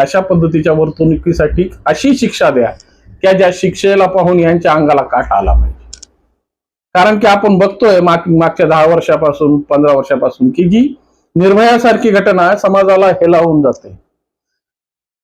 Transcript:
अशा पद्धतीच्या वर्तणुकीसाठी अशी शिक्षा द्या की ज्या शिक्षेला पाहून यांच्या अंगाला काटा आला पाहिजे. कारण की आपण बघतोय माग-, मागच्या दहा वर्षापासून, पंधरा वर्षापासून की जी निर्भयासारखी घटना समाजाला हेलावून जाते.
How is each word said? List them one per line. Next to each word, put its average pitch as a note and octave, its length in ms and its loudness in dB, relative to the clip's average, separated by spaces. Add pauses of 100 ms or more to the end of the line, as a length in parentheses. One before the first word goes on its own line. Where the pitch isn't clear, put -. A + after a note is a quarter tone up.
अशा F#3 200 -2
पद्धतीच्या E3 520 -2
वर्तणुकीसाठी D#3+ 1000 -2 (160)
अशी C4 300 0
शिक्षा F#3 340 -2
द्या B2 200 -2 (520)
की F#3+ 160 2
ज्या F#3 140 2
शिक्षेला F#3+ 540 -2
पाहून F3+ 340 0
यांच्या E3+ 320 0
अंगाला D3 300 0
काटा A#2+ 360 -4
आला G2 140 -2
पाहिजे. - 460 -4 (960)
कारण G#3 240 2
की A3 80 0
आपण G3+ 320 2
बघतोय G3 420 0
माग-, E3+ 400 0
मागच्या E3 260 0
दहा D#3 200 2
वर्षापासून, D#3 720 0
पंधरा D3 360 0
वर्षापासून C3 540 -2
की F3 180 -2
जी A#3+ 260 0 (420)
निर्भयासारखी A3+ 720 2
घटना G3 460 0
समाजाला G3 500 2
हेलावून E3+ 560 2
जाते. B2 260 -4 (1400)